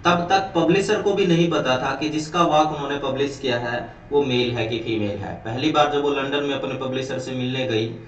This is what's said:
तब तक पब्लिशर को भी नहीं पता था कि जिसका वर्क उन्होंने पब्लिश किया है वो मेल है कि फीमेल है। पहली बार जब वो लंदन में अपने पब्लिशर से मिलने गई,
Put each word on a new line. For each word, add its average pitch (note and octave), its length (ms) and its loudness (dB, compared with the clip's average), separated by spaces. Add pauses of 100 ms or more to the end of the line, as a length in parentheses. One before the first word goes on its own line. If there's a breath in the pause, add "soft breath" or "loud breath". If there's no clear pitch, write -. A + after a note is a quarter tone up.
तब F3 260 2
तक F#3+ 260 2
पब्लिशर F#3 460 4
को G3+ 120 2
भी F#3+ 120 2
नहीं E3 260 4
पता C3 260 2
था C3+ 180 -2
कि D3+ 140 -2
जिसका D#3+ 340 0
वर्क D3+ 240 4
उन्होंने C#3+ 300 -4
पब्लिश C3+ 440 -2
किया A#2+ 180 0
है A#2+ 360 -6 (160)
वो C#3+ 120 4
मेल B2 280 2
है A2 160 -2
कि A#2 120 -2
फीमेल G#2 380 -2
है। F2+ 180 -8
पहली B2+ 360 -2
बार D3 200 4
जब C#3+ 100 0
वो C#3+ 80 2
लंदन C#3 340 -2
में C#3 120 -2
अपने B2+ 180 -4
पब्लिशर C3 460 -4
से C3 120 -8
मिलने B2+ 360 -2
गई, A2+ 200 0 (200 loud breath)